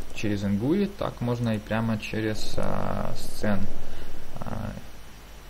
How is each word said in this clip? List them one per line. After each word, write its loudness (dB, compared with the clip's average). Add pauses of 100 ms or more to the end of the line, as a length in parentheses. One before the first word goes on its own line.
(140)
через -2
Нгуи, -2
так -6
можно -4
и -6
прямо -4
через, 0
а, 2
сцен, 4 (760)
а, -4 (800)